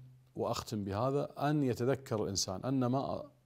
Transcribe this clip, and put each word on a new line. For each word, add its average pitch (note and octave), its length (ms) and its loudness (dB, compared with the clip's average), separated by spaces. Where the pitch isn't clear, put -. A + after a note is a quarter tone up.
وأختم G#2+ 480 -2
بهذا، C3+ 680 0
أن D3+ 140 4
يتذكر A#2+ 600 2
الإنسان F#2 420 -2
أن C3 200 2
ما - 460 0